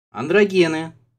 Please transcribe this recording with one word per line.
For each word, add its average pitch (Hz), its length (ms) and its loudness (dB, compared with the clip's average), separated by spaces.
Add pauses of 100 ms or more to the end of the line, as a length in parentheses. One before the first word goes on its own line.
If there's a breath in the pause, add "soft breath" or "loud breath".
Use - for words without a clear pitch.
(100)
Андрогены 165 840 0 (260)